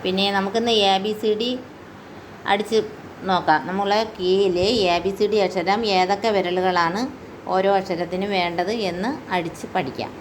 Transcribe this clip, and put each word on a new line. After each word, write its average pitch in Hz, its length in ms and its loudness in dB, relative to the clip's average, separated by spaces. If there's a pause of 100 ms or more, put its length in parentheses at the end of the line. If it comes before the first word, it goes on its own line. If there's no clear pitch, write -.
പിന്നെ 185 200 0 (140)
നമുക്കിന്ന് 226 360 0 (180)
എ - 20 6 (100)
ബി 214 80 -2 (100)
സി 214 100 2 (100)
ഡി 247 80 -2 (1000)
അടിച്ച് 214 280 2 (500)
നോക്കാം. 165 300 4 (100)
നമ്മളെ 202 300 0 (160)
കീയിൽ 185 420 2 (360)
എ - 100 4
ബി 190 160 0
സി 208 140 4
ഡി 214 120 4
അക്ഷരം 180 380 0 (140)
ഏതൊക്കെ 202 400 2
വിരലുകളാണ് 180 640 2 (520)
ഓരോ 190 240 4
അക്ഷരത്തിനും 185 600 -4
വേണ്ടത് 175 340 0 (160)
എന്ന് 185 220 -4 (240)
അടിച്ച് 165 400 -4
പഠിക്കാം. 131 460 -4